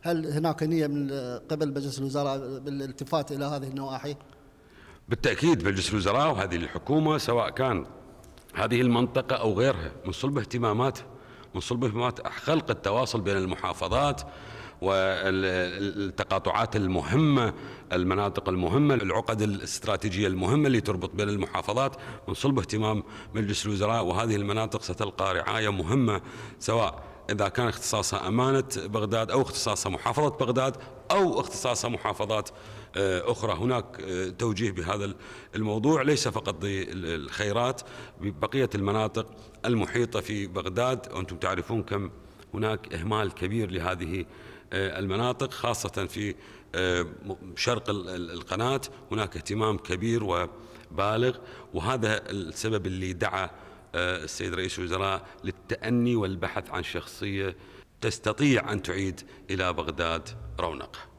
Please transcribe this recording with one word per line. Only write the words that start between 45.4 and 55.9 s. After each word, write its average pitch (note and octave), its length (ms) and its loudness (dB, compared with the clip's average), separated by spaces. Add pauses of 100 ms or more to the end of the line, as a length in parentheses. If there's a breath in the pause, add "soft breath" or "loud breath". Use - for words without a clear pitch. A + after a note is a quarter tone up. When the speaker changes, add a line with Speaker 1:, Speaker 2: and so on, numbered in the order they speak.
Speaker 2:
خاصة G2+ 580 -2
في، G#2 260 -4 (400 loud breath)
آه، F2+ 260 2
م-، F2+ 540 -8
شرق A#2 340 0
ال-، F#2+ 200 -4
ال-، F2+ 220 -6
القناة G#2 500 -2 (300 loud breath)
هناك G2+ 260 -2
اهتمام G#2+ 400 0
كبير A2 460 0
وبالغ، G2 1120 0 (360 loud breath)
وهذا G#2+ 560 0
السبب G2 580 -2
اللي F#2 260 -2
دعا، F#2+ 360 0 (460 loud breath)
آه، F2+ 280 0
السيد F2 300 -4
رئيس F#2 260 -4
الوزراء F#2 420 0 (220 loud breath)
للتأني A#2+ 720 0